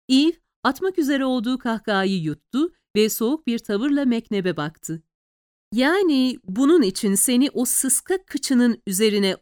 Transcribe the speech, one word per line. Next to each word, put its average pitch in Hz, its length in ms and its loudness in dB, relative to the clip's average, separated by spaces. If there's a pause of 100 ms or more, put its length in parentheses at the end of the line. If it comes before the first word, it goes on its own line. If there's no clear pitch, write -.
Eve 294 280 2 (280)
atmak 359 340 -4
üzere 277 260 0
olduğu 254 340 -2
kahkahayı 196 640 -2
yuttu 233 500 -4 (240)
ve 214 120 4
soğuk 247 380 -4
bir 233 120 -2
tavırla 277 460 -2
McNabb'e 208 520 -2
baktı. 156 460 -8 (680)
"Yani 269 720 2
bunun 269 380 4
için 196 320 0
seni 254 360 2
o 240 140 -2
sıska - 600 -2
kıçının 247 600 0
üzerine 202 560 0